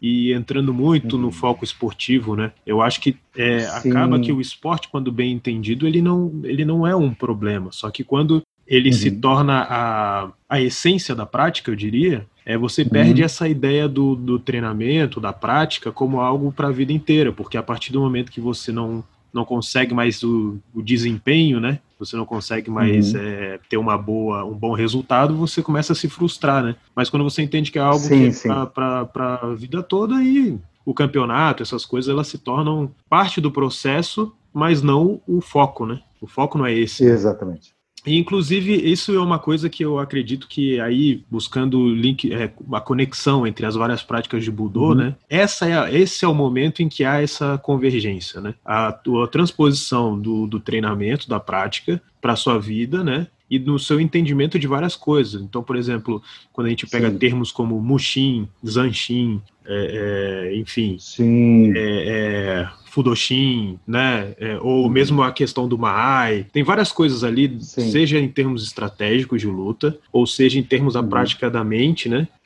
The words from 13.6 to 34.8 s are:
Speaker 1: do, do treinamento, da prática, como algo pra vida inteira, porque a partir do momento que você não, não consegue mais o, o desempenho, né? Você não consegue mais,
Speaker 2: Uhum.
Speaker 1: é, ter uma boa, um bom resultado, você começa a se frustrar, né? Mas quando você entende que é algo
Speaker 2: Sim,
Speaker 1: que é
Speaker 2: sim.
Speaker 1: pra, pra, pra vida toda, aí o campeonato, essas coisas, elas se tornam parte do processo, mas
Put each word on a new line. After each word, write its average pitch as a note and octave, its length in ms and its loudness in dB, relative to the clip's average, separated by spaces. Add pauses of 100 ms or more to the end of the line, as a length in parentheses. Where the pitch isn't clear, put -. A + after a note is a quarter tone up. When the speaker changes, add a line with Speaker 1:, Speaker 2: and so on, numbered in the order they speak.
Speaker 1:
do, C#3 280 2
do B2 220 0
treinamento, A#2+ 840 -2
da G2+ 100 -4
prática, C3 600 -2
como C3 280 -2
algo C#3 320 0
pra C#3+ 200 -2
vida C3 200 -2
inteira, D3+ 400 2
porque - 260 -8
a A2+ 60 -4
partir - 300 -8
do C3+ 80 0
momento B2 300 -2
que B2 100 -10
você A#2+ 300 -4
não, A2+ 320 -6 (300)
não A#2+ 120 -4
consegue B2 480 -2
mais A#2+ 300 0
o, A2 340 -2 (160)
o A2+ 80 -6
desempenho, A#2+ 760 2
né? C3 200 -2 (200)
Você G#2+ 180 -12
não A2+ 80 -4
consegue A2 440 -6
mais, G#2+ 440 2
Speaker 2:
Uhum. G#2 80 -4
Speaker 1:
é, G2+ 380 -8 (100)
ter A2+ 80 0
uma A2 200 0
boa, G#2 460 -4
um G#2+ 100 -10
bom A2+ 200 -2
resultado, B2+ 640 2
você D#3+ 260 -2
começa D3+ 320 0
a - 20 -2
se - 140 -4
frustrar, C#3+ 540 0
né? A#2 120 -4 (200)
Mas B2+ 140 0
quando C#3+ 140 0
você C#3+ 180 -2
entende D3+ 300 -2
que D#3 80 -2
é - 20 0
algo C#3+ 260 2
Speaker 2:
Sim, C#3 120 8
Speaker 1:
que B2+ 80 8
é A#2+ 40 2
Speaker 2:
sim. - 180 -4
Speaker 1:
pra, C3+ 160 -2
pra, B2+ 400 -2
pra B2 500 -4
vida B2+ 260 -8
toda, G#3 360 0
aí C4 400 4 (280)
o C3+ 80 -2
campeonato, C#3 680 2
essas A#2+ 220 -8
coisas, B2+ 240 -4
elas D3 180 0
se - 100 -12
tornam D3 540 -2 (180)
parte F#3 300 2
do D3 120 0
processo, C#3+ 840 -2 (200)
mas D3+ 280 2